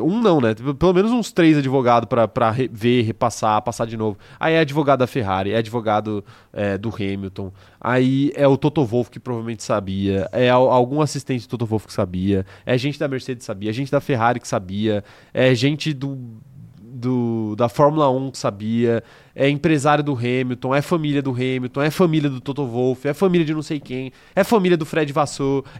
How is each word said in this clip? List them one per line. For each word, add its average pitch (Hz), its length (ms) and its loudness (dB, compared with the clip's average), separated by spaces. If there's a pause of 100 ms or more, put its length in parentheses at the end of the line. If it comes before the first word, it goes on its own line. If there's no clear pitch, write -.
Um 196 160 0
não, 185 200 4
né? 113 140 2
Teve 127 200 -4
pelo 170 180 2
menos 196 180 4
uns 233 220 -2
três 160 240 6
advogados 127 500 2
pra, 117 220 2
pra 117 220 0
re-, 120 200 -2
ver, 120 320 2
repassar, 110 600 0
passar 117 240 -4
de 113 100 -10
novo. 110 220 -4 (200)
Aí 160 140 0
é 165 80 2
advogado 139 380 2
da 127 80 4
Ferrari, 98 460 -2
é 110 40 0
advogado, 107 680 -2 (300)
é, 101 240 -2
do 104 180 -6
Hamilton. 98 560 -8 (300)
Aí 131 560 2
é 143 100 2
o 135 120 6
Toto 151 260 0
Wolff 117 260 -2
que - 80 -18
provavelmente 117 440 -8
sabia. 98 680 -2
É 123 200 2
al-, 127 200 6
algum 127 300 2
assistente 139 460 -4
do - 20 -20
Toto 120 180 -4
Wolff 107 200 -2
que - 60 -18
sabia. 95 520 0 (220)
É 127 100 0
gente 139 220 -2
da 156 100 -2
Mercedes 127 320 -8
que - 60 -18
sabia. 104 240 -6
É - 20 -4
gente 131 180 -6
da 139 100 2
Ferrari 120 400 0
que - 80 -18
sabia. 104 540 -2 (300)
É 127 220 4
gente 147 400 0
do, 135 240 -8 (640)
do, 117 760 -2
da 120 140 2
Fórmula 147 400 4
um 135 200 -2
que 127 60 -16
sabia. 113 680 0 (320)
É 135 140 2
empresário 147 560 2
do 143 100 -2
Hamilton. 127 600 -2
É 143 80 2
família 147 400 -2
do 131 80 -2
Hamilton. 127 500 -4
É 151 100 2
família 156 380 2
do 127 140 -6
Toto 139 240 -4
Wolff. 123 420 -2
É 147 60 -2
família 175 320 2
de 156 80 -2
não 156 80 -4
sei 147 180 -6
quem. 127 320 -10 (220)
É 196 100 2
família 185 320 2
do 160 80 -4
Fred 151 300 -2
Vasseur. 139 500 -2 (160)